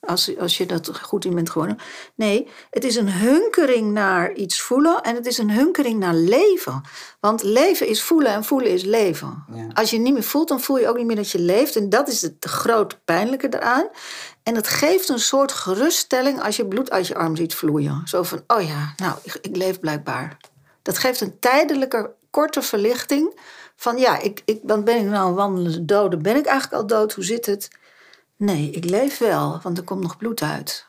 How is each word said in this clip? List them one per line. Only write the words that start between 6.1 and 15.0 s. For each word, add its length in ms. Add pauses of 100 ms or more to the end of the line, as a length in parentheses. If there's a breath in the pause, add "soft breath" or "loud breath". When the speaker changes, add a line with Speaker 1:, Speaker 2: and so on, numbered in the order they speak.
Speaker 1:
leven. 680 (380 loud breath)
Want 240
leven 440
is 140
voelen 300
en 120
voelen 280
is 120
leven. 600 (100)
Speaker 2:
Ja. 200
Speaker 1:
Als 160
je 100
niet 140
meer 100
voelt, 240
dan 140
voel 160
je 100
ook 100
niet 80
meer 100
dat 160
je 80
leeft. 360
En 140
dat 180
is 140
het, 200
de 60
groot 580
pijnlijke 500
eraan. 320 (560 loud breath)
En 120
het 120
geeft 420